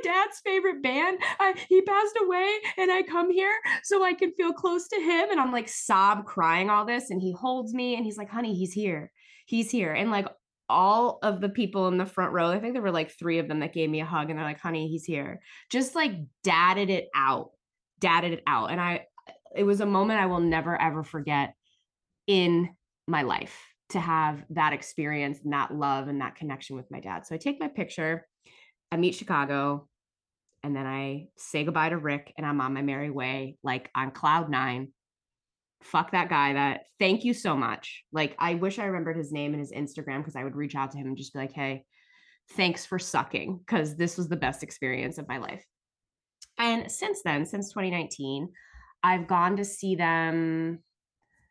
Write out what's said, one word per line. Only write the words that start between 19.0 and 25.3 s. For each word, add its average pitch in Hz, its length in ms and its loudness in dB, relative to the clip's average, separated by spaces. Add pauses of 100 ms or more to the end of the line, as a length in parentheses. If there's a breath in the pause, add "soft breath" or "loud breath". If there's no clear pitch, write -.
it 202 80 2
was 202 180 4
a 208 60 0
moment 202 320 4
I 190 80 4
will 180 140 2
never, 165 400 2
ever 156 240 0
forget 143 500 -2 (720)
in 175 480 4 (320)
my 156 160 0
life, - 340 -4 (340)
to 185 100 -2
have 156 480 0
that 151 240 2
experience 143 720 -4